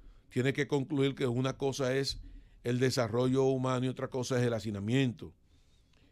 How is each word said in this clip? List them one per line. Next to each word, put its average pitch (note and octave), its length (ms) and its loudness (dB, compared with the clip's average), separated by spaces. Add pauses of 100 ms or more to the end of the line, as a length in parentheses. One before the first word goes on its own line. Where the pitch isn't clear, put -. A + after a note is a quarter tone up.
(280)
tienes B2+ 260 0
que C#3 120 -2
concluir C3+ 480 0
que B2+ 140 -2
una B2+ 280 0
cosa C3 380 0
es C3+ 260 -2 (440)
el B2 160 0
desarrollo B2+ 640 2
humano B2+ 420 2
y - 20 0
otra C3 200 -4
cosa B2 320 0
es B2 40 2
el A#2 100 2
hacinamiento. G#2+ 760 0 (800)